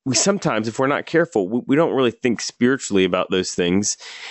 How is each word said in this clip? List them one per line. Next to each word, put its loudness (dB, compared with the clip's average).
we 0
sometimes, 0
if -8
we're 0
not -2
careful, 0
we, -2
we 2
don't 2
really 2
think -2
spiritually 0
about 0
those -2
things. 0